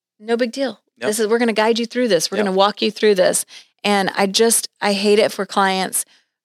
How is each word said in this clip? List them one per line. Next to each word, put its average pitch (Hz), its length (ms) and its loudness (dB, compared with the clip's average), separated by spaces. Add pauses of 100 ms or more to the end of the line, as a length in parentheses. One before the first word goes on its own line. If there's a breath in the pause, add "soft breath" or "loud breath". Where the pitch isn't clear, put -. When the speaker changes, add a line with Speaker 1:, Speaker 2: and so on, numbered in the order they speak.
(200)
Speaker 1:
no 220 160 -4
big 233 160 -2
deal. 262 280 -6 (180)
Speaker 2:
Yep. - 120 -6
Speaker 1:
This 214 100 -2
is, 214 80 -2
we're 233 100 2
gonna 233 160 0
guide 220 240 2
you 233 80 -4
through 247 220 -2
this. 170 240 0
We're 190 60 -6
Speaker 2:
Yep. 208 100 0
Speaker 1:
gonna 190 100 0
walk 202 240 2
you 220 80 0
through 208 260 2
this. 175 300 0 (380 loud breath)
And 202 340 0
I 202 80 2
just, 226 420 0 (140)
I 202 120 -2
hate 208 260 2
it - 120 2
for 196 140 -6
clients 190 600 -2 (400 soft breath)